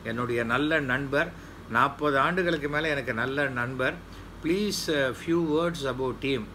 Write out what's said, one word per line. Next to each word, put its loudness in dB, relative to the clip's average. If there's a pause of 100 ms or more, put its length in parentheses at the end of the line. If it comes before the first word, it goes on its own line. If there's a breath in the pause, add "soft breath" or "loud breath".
என்னுடைய 0
நல்ல 2
நண்பர், 0 (380 loud breath)
நாற்பது 2
ஆண்டுகளுக்கு 2
மேல 0
எனக்கு 0
நல்ல 0
நண்பர். 0 (500 loud breath)
Please, 0
uh, 2 (120)
few 4 (100)
words 0
about -2
him. 0 (100)